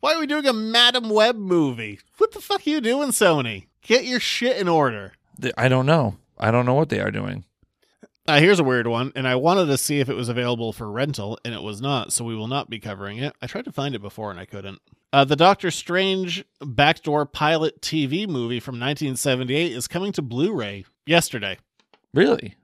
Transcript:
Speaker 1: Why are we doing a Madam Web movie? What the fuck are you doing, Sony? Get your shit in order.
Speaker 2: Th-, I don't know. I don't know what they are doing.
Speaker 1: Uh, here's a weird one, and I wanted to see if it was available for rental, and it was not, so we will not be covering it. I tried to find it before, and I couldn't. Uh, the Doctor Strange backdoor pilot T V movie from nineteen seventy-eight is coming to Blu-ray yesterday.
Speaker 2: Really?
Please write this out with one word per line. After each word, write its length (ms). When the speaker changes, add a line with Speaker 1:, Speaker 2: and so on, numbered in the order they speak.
Speaker 1:
Why 140
are 40
we 80
doing 200
a 60
Madam 560
Web 280
movie? 640
What 160
the 80
fuck 260
are 20
you 120
doing, 280
Sony? 580
Get 240
your 140
shit 380
in 120
order. 440
Speaker 2:
Th-, 160
I 120
don't 160
know. 320
I 140
don't 140
know 100
what 140
they 120
are 100
doing. 340
Speaker 1:
Uh, 100
here's 200
a 40
weird 240
one, 280
and 120
I 80
wanted 320
to 100
see 240
if 80
it 60
was 140
available 440
for 180
rental, 540
and 80
it 80
was 200
not, 320
so 120
we 100
will 140
not 200
be 100
covering 400
it. 220
I 60
tried 180
to 60
find 240
it 60
before, 300
and 80
I 60
couldn't. 340
Uh, 100
the 140
Doctor 340
Strange 720
backdoor 640
pilot 560
T 240
V 220
movie 320
from 200
nineteen 360
seventy-eight 560
is 160
coming 240
to 100
Blu-ray 600
yesterday. 520
Speaker 2:
Really? 500